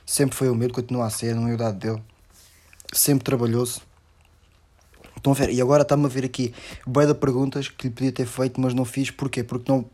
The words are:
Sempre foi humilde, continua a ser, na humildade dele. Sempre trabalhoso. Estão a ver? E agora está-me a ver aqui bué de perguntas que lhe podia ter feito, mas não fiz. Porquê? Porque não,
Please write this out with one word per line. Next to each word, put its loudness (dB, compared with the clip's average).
Sempre 0
foi 2
humilde, 0
continua -2
a -2
ser, -4
na 0
humildade -2
dele. -4
Sempre 2
trabalhoso. 0
Estão 2
a 4
ver? 2
E 0
agora 6
está-me 4
a 0
ver -2
aqui -4
bué 4
de 4
perguntas 0
que -8
lhe -4
podia -2
ter -2
feito, -2
mas 2
não 0
fiz. -4
Porquê? -4
Porque -4
não, 2